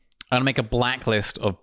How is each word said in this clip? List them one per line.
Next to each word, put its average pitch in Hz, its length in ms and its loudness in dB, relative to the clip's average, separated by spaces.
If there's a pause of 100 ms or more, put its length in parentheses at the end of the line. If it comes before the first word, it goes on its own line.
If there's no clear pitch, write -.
(320)
I'm 127 60 4
gonna 127 80 2
make 135 120 0
a 127 60 0
blacklist 123 760 0
of, 101 240 -2